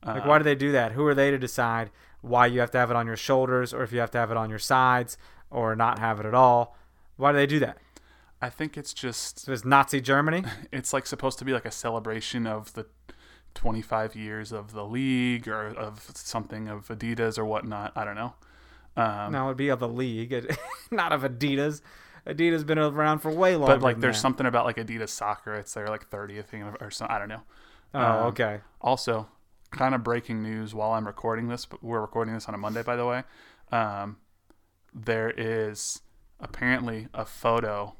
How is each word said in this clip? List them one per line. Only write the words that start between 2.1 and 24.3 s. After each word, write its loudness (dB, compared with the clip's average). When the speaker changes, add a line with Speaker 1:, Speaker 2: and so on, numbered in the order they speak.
Speaker 1:
why 6
you 2
have 2
to 2
have 2
it 2
on 0
your -4
shoulders 2
or -2
if -6
you -2
have -2
to -2
have 0
it 0
on -2
your -6
sides 4
or 0
not 2
have 0
it -6
at -2
all? 8
Why 4
do 6
they 6
do 4
that? -2
Speaker 2:
I -4
think -8
it's -12
just -8
Speaker 1:
So -8
it's -4
Nazi 4
Germany? 2
Speaker 2:
<laughs> -16
It's, -6
like, -2
supposed -4
to -8
be, 0
like, -2
a -8
celebration -4
of -8
the -10
twenty-five 0
years -8
of -10
the -8
league 0
or -6
of -10
something -8
of -12
Adidas -2
or 0
whatnot. -4
I -4
don't -8
know. -10
Um, -2
Speaker 1:
No, -2
it'd -4
be 0
of 2
the -2
league, -4
it, -4
<laughs> -14
not 0
of 0
Adidas. 0
Adidas 2
been 2
around 2
for -2
way 6
longer 6
Speaker 2:
But, 0
like, 4
Speaker 1:
than -4
Speaker 2:
there's 4
Speaker 1:
that. -2
Speaker 2:
something 4